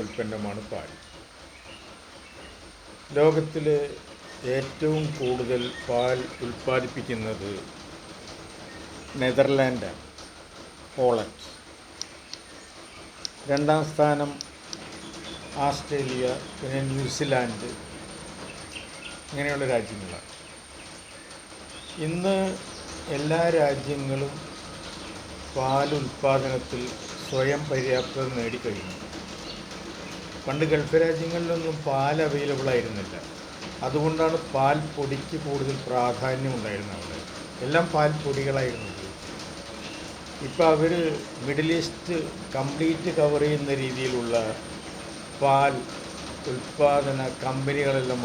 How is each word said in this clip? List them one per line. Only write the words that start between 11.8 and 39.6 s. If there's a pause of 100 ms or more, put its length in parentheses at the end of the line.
രണ്ടാം (100)
സ്ഥാനം (1400)
ഓസ്ട്രേലിയ, (340)
പിന്നെ (100)
ന്യൂസിലാൻഡ്, (1600)
ഇങ്ങനെയുള്ള
രാജ്യങ്ങളാണ്. (1700)
ഇന്ന് (800)
എല്ലാ (160)
രാജ്യങ്ങളും (1200)
പാൽ
ഉൽപ്പാദനത്തിൽ (460)
സ്വയം
പര്യാപ്തത (120)
നേടിക്കഴിഞ്ഞു. (1500)
പണ്ട്
ഗൾഫ്
രാജ്യങ്ങളിലൊന്നും
പാൽ
അവൈലബിൾ
ആയിരുന്നില്ല. (720)
അതുകൊണ്ടാണ് (140)
പാൽ (160)
പൊടിക്ക്
കൂടുതൽ (100)
പ്രാധാന്യം
ഉണ്ടായിരുന്നത്
അവിടെ. (460)
എല്ലാം
പാൽ (140)
പൊടികളായിരുന്നു
ഉപയോഗിച്ചത്. (1200)